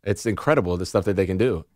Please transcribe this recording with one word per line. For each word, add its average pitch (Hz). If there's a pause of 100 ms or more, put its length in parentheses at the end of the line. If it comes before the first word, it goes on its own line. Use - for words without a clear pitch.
It's 104
incredible 98
the 92
stuff 98
that 101
they 95
can 92
do. 98 (100)